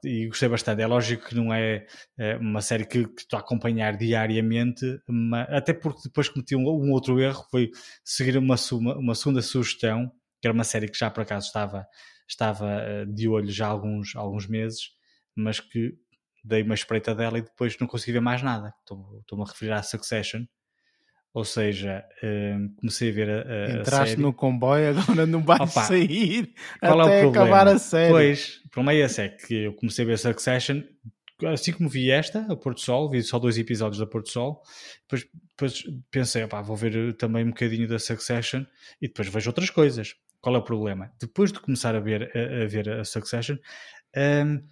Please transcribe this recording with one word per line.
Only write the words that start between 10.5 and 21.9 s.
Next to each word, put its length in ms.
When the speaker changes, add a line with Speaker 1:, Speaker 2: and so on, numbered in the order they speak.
Speaker 1:
uma 100
série 240
que 100
já 120
por 120
acaso 240
estava, 400
estava, 400
eh, 240
de 220
olho 220
já 160
há 40
alguns, 460
alguns 300
meses, 440
mas 260
que 340
dei 200
uma 120
espreita 400
dela 240
e 40
depois 360
não 80
consegui 260
ver 80
mais 220
nada. 380
Estou-me, 400
estou-me 240
a 20
referir 260
à 100
Succession. 640
Ou 120
seja, 600